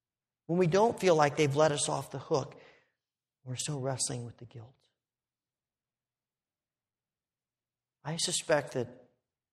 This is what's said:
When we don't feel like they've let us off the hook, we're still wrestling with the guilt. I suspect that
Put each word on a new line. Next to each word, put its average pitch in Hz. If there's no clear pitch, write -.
When 170
we 185
don't 208
feel 185
like 147
they've 147
let 151
us 143
off 143
the 139
hook, 131
we're 127
still 147
wrestling 127
with 117
the 123
guilt. 117
I 151
suspect 151
that 123